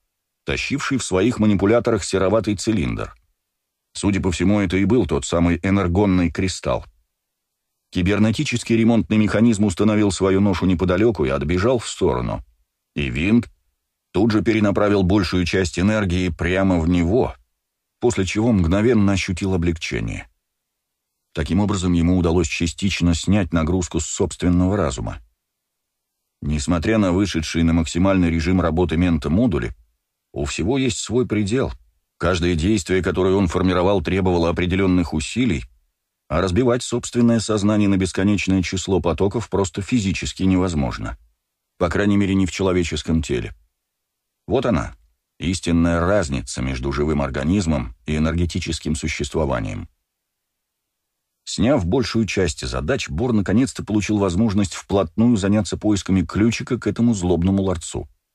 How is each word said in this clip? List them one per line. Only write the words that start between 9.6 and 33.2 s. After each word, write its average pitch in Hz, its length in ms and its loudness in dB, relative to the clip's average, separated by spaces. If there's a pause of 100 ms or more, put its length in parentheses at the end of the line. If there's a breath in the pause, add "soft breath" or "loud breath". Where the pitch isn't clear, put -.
установил 104 480 2
свою 95 300 2
ношу 98 240 2
неподалеку 92 580 2
и 65 60 0
отбежал 90 500 0
в - 80 -8
сторону. 62 560 -2 (520)
И 71 140 -4
винт 95 400 0 (680)
тут 107 140 4
же 107 100 2
перенаправил 104 640 2
большую 90 420 2
часть 95 320 -2
энергии 92 520 0
прямо 90 500 0
в 80 100 0
него, 87 460 2 (640)
после 110 260 0
чего 110 260 0
мгновенно 101 600 2
ощутил 95 420 -2
облегчение. 69 720 -4 (1080)
Таким 82 240 -2
образом, 95 340 0
ему 85 240 2
удалось 85 300 2
частично 87 640 -2
снять 92 400 0
нагрузку 85 460 -2
с - 80 -6
собственного 90 680 0
разума. 62 440 -4 (1200)
Несмотря 85 560 0
на 98 140 2
вышедший 85 500 0
на 82 120 4
максимальный 87 580 2
режим 82 280 2
работы 82 380 0
мента 82 320 0
модули, 85 460 0 (580)
у 71 120 -4
всего 92 340 -2
есть 131 180 -2
свой 104 300 -2
предел. 104 440 -2 (460)
Каждое 87 380 0
действие, 92 480 0
которое 92 320 2